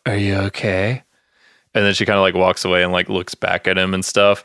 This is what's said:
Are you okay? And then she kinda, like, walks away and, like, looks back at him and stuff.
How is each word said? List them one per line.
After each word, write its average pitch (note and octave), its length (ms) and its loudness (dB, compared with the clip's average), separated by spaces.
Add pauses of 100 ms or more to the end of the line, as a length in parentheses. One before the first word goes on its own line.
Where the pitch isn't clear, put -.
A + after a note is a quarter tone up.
Are G#2 100 -4
you G2+ 180 0
okay? G2 680 -4 (720)
And G#2 100 2
then G2+ 100 2
she G2 120 -2
kinda, G2+ 140 2
like, F#2+ 140 4
walks F#2 300 2
away F2+ 200 2
and, F2+ 80 0
like, F2+ 160 0
looks F#2+ 260 -6
back - 340 -4
at F#2 100 0
him F#2 160 0
and F#2+ 100 -2
stuff. G2+ 400 2